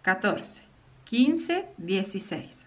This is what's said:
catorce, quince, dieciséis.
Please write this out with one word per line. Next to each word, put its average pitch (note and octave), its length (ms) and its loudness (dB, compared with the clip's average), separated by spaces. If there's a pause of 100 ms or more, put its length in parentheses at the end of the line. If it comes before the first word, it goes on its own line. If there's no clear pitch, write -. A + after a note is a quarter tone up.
catorce, - 600 -2 (420)
quince, E4 600 2 (100)
dieciséis. F#3 880 -4